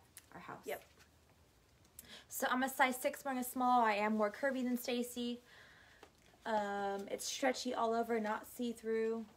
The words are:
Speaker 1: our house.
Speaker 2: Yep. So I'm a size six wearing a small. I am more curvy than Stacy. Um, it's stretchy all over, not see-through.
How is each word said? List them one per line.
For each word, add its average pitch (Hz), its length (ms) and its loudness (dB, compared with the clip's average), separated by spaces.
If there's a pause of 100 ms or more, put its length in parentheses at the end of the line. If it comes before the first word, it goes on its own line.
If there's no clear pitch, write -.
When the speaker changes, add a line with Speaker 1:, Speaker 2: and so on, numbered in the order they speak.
(320)
Speaker 1:
our 180 80 -14
house. 160 260 -14
Speaker 2:
Yep. - 160 -8 (1500)
So - 220 -4
I'm 254 120 2
a 269 60 2
size 262 280 4
six - 280 -2
wearing 262 140 -2
a 247 60 -2
small. 247 380 4
I 214 120 6
am 214 220 2
more 208 140 2
curvy 262 340 0
than 247 140 2
Stacy. 240 600 -4 (1080)
Um, 202 640 0
it's 208 140 -4
stretchy - 480 0
all 226 220 2
over, 233 260 2
not 214 260 -2
see-through. 226 760 -2 (120)